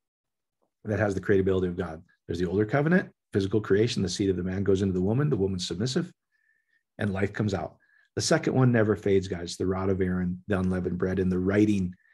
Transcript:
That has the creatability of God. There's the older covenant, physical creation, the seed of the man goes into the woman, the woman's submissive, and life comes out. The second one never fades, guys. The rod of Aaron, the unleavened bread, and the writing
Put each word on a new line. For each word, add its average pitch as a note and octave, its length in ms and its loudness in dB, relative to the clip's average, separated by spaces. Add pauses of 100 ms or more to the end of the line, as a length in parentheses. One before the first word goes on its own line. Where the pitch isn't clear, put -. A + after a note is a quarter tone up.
(840)
That G#2 140 -2
has G2+ 160 0
the F#2 60 -4
creatability F#2+ 460 2
of F2 80 -4
God. E2+ 280 -8 (240)
There's E2+ 100 -6
the F2+ 100 -2
older F#2+ 180 2
covenant, E3 440 2 (240)
physical G2 260 0
creation, G2+ 440 2
the F2+ 60 -2
seed G2 200 0
of F#2 80 0
the F2+ 60 -4
man F#2 200 -4
goes F#2+ 200 2
into F#2+ 100 2
the F2+ 80 0
woman, B2+ 300 0
the B2+ 40 2
woman's F#2+ 320 -2
submissive, B2+ 460 -4 (840)
and G2+ 120 -2
life F#2+ 220 -2
comes G#2 220 -2
out. D#2 220 -8 (380)
The A2+ 60 -2
second D#3 320 0
one C3 180 4
never A2 240 4
fades, G2 320 2
guys. F2 300 -8
The G2 80 -4
rod F#2 240 -2
of F#2+ 100 0
Aaron, F2+ 480 -2
the G2+ 120 0
unleavened F#2 400 -2
bread, F#2 180 0
and F#2 140 0
the F2+ 80 0
writing G2 560 2 (180)